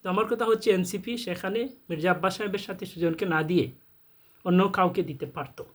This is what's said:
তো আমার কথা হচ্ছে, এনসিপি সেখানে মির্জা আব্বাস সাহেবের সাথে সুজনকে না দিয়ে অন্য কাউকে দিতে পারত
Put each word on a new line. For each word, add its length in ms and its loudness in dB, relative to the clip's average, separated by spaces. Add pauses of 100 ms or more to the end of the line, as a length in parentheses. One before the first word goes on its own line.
তো 80 -6
আমার 160 2
কথা 200 0
হচ্ছে, 260 4
এনসিপি 460 0
সেখানে 500 -4 (220)
মির্জা 220 0
আব্বাস 260 2
সাহেবের 220 -4
সাথে 260 -10
সুজনকে 400 0
না 180 2
দিয়ে 280 2 (720)
অন্য 260 4
কাউকে 340 0
দিতে 220 -8
পারত 380 -12 (120)